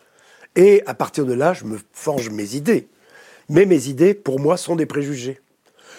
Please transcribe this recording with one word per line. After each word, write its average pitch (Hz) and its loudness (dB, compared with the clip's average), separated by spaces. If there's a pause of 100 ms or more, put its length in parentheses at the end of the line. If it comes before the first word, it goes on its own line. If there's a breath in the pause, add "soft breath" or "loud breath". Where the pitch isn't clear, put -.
(540 soft breath)
Et 202 6
à - -8
partir 139 -4
de 127 -4
là, 143 0
je 175 -10
me 107 -10 (120)
forge 131 -6
mes 104 -10
idées. 151 -2 (640 soft breath)
Mais 170 4
mes 147 2
idées, 160 2
pour 135 -6
moi, 151 0
sont 170 -6
des 151 -2
préjugés. 135 -8 (580 loud breath)